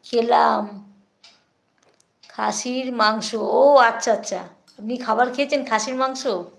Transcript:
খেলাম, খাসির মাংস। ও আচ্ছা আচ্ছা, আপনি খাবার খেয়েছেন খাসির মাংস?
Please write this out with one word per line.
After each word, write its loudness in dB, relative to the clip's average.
খেলাম, 2
খাসির -4
মাংস। 0
ও 4
আচ্ছা -2
আচ্ছা, -8
আপনি -8
খাবার 2
খেয়েছেন -2
খাসির -2
মাংস? -4